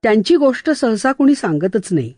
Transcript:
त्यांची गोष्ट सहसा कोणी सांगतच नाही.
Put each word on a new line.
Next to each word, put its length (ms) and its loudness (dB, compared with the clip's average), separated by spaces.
त्यांची 320 2
गोष्ट 340 0
सहसा 420 -2
कोणी 240 2
सांगतच 580 -2
नाही. 240 -2